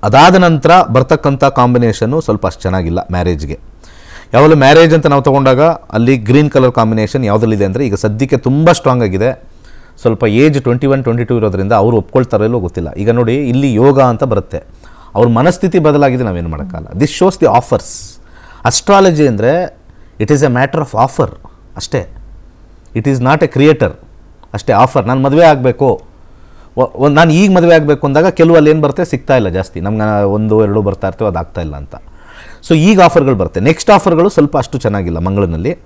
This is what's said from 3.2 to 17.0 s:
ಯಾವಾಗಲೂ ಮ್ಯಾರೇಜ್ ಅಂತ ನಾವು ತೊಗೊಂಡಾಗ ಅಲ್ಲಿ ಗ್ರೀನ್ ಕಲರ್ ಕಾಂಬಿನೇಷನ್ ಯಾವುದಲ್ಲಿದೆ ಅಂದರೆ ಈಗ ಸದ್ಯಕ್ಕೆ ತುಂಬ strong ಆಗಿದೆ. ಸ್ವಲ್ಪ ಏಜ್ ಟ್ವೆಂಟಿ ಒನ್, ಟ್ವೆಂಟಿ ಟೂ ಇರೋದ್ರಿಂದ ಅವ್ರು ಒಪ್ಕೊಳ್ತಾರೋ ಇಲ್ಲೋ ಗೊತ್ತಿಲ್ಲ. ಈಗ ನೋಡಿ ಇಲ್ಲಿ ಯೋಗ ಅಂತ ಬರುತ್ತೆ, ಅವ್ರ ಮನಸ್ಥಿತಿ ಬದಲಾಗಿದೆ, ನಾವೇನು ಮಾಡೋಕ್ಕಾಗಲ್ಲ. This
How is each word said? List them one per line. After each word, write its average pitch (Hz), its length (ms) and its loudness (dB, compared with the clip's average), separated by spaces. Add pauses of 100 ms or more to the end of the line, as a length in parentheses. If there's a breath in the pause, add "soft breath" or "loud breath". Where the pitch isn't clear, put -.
ಯಾವಾಗಲೂ 151 220 6
ಮ್ಯಾರೇಜ್ 156 380 6
ಅಂತ 156 120 0
ನಾವು 143 160 2
ತೊಗೊಂಡಾಗ 131 400 2
ಅಲ್ಲಿ 135 540 0
ಗ್ರೀನ್ 127 340 2
ಕಲರ್ 127 220 2
ಕಾಂಬಿನೇಷನ್ 110 520 -2
ಯಾವುದಲ್ಲಿದೆ 107 400 0
ಅಂದರೆ 101 220 -4
ಈಗ 101 80 -2
ಸದ್ಯಕ್ಕೆ 113 420 -2
ತುಂಬ 143 360 0
strong 127 300 0
ಆಗಿದೆ. 101 480 -4 (500 soft breath)
ಸ್ವಲ್ಪ 117 240 -2
ಏಜ್ 131 380 2
ಟ್ವೆಂಟಿ 127 240 -2
ಒನ್, 135 160 0
ಟ್ವೆಂಟಿ 120 220 -4
ಟೂ 120 120 -2
ಇರೋದ್ರಿಂದ 101 360 -2
ಅವ್ರು 113 240 2
ಒಪ್ಕೊಳ್ತಾರೋ 107 480 -2
ಇಲ್ಲೋ 120 140 -2
ಗೊತ್ತಿಲ್ಲ. 85 340 -8
ಈಗ 101 180 -2
ನೋಡಿ 123 380 -2
ಇಲ್ಲಿ 131 260 0
ಯೋಗ 135 260 4
ಅಂತ 123 240 0
ಬರುತ್ತೆ, 101 380 -6 (520 soft breath)
ಅವ್ರ 117 140 2
ಮನಸ್ಥಿತಿ 160 500 0
ಬದಲಾಗಿದೆ, 143 460 0
ನಾವೇನು 87 240 -6
ಮಾಡೋಕ್ಕಾಗಲ್ಲ. 80 400 -12
This 127 300 -2